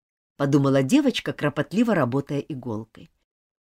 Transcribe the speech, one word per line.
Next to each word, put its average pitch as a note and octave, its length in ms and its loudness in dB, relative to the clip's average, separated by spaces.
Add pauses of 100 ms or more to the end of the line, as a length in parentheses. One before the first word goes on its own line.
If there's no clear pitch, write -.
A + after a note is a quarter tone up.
(360)
подумала C#3 480 2
девочка, B3 500 0
кропотливо F#3 640 -2
работая C#3 440 -2
иголкой. A#2+ 680 -10 (600)